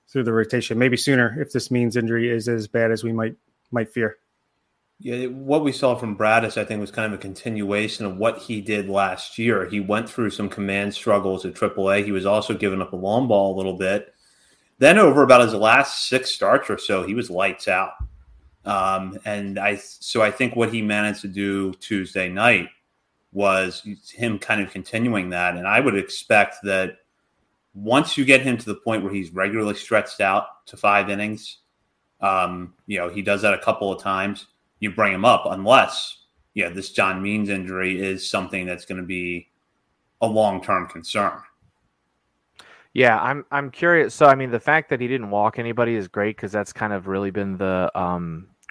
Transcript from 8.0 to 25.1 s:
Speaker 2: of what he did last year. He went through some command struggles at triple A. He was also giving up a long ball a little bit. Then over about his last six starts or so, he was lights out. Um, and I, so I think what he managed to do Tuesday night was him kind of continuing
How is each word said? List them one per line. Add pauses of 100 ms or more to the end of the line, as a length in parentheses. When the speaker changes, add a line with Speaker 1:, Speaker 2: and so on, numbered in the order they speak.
Speaker 2:
of
what
he
did
last
year.
He
went
through
some
command
struggles
at
triple
A.
He
was
also
giving
up
a
long
ball
a
little
bit. (640)
Then
over
about
his
last
six
starts
or
so,
he
was
lights
out. (720)
Um,
and
I,
so
I
think
what
he
managed
to
do
Tuesday
night (640)
was (320)
him
kind
of
continuing